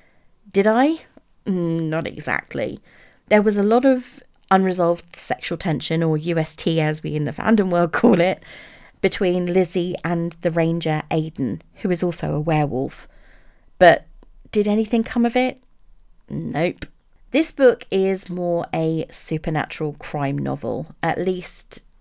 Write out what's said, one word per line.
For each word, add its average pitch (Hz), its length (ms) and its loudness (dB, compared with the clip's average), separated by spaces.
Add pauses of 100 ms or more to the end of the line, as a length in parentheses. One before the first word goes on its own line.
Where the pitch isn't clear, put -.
(520)
Did 196 140 2
I? 269 320 2 (480)
Mm, 165 420 0
not 156 180 -4
exactly. - 760 -6 (480)
There 208 120 6
was 202 160 2
a 202 60 0
lot 233 240 4
of 254 360 0 (280)
unresolved 180 680 2
sexual - 400 -6
tension, 165 460 -2
or 160 160 0
U 165 200 -2
S 156 160 -2
T 165 260 -2
as 151 220 -2
we 151 140 -6
in 151 80 -2
the - 80 -4
fandom 208 380 2
world 175 220 2
<laughs> - 80 -4
call 226 200 6
it, 180 220 0 (580)
between 180 460 0
Lizzie 175 480 0 (100)
and 170 280 -2 (100)
the 175 80 0
ranger 165 600 0
Aidan, 156 520 -4 (140)
who 190 140 -4
is 175 120 -2
also 160 320 -2
a 151 60 -2
werewolf. 147 680 -2 (680)
But 170 280 6 (460)
did 208 160 0
anything 220 340 0
come 233 220 0
of 233 120 0
it? 254 260 0 (640)
Nope. 160 560 -4 (460)
This 320 220 0
book - 380 4
is 190 380 -2
more 175 460 -4
a 160 360 -2
supernatural 156 840 -4
crime 143 420 -6
novel. 135 680 -6
At 165 160 -2
least - 640 -6 (180)